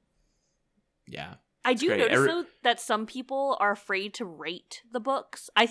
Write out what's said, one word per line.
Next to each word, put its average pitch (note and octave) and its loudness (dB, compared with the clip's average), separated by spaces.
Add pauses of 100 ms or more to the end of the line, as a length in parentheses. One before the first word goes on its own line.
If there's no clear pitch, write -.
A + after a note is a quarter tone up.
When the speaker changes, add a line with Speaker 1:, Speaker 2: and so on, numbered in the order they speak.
(1080)
Speaker 1:
Yeah. E3+ -12 (320)
Speaker 2:
I B3+ 4
Speaker 1:
It's A3+ 0
Speaker 2:
do E4 2
Speaker 1:
great. G#2 2
Speaker 2:
notice, - 4
Speaker 1:
Every- B2+ 6
Speaker 2:
though, E4+ 0 (180)
that A#3+ 2
some A3 -2
people C4+ -4
are G3+ 4
afraid G3 -6
to B3 -8
rate D#3+ -12 (100)
the B3 -4
books. - -6
I, A#3 6